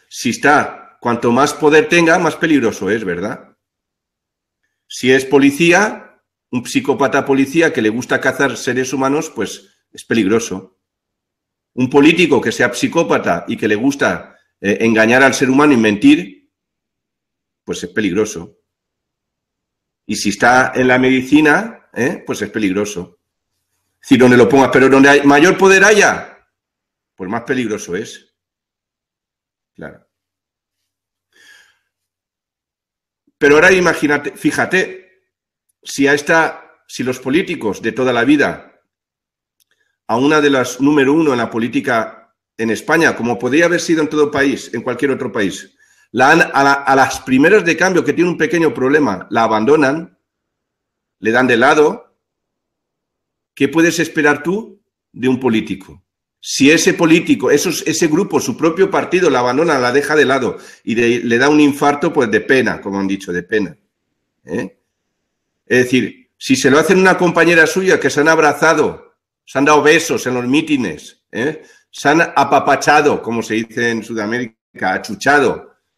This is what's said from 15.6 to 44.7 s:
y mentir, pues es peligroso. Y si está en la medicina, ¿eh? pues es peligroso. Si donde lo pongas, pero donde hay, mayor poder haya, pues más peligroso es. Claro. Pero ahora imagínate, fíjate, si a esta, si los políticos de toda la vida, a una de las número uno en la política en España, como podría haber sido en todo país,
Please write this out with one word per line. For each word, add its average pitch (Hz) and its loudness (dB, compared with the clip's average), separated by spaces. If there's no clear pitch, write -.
y 123 2
mentir, 113 0
pues 87 -10
es 90 -10
peligroso. 98 -4
Y 104 -8
si 101 -6
está 123 2
en 127 0
la 127 2
medicina, 143 0
¿eh? 139 -4
pues - -8
es 101 -6
peligroso. 101 -6
Si 131 2
donde 123 6
lo 120 6
pongas, 131 4
pero 131 4
donde 135 6
hay, 143 4
mayor 147 4
poder 190 6
haya, 190 2
pues 92 -12
más 117 -8
peligroso 107 -6
es. - -14
Claro. - -20
Pero 147 4
ahora 175 6
imagínate, 165 0
fíjate, - -4
si - -4
a 143 2
esta, 160 -2
si - -10
los 127 -6
políticos 131 -4
de 110 -4
toda 127 -2
la 117 0
vida, 135 0
a 117 -2
una 147 2
de 147 2
las 131 -2
número 139 2
uno 156 2
en 123 0
la 117 -4
política 113 -6
en 113 -4
España, 151 0
como 117 -4
podría 139 0
haber 170 0
sido 160 -2
en 147 -2
todo 151 0
país, 139 -4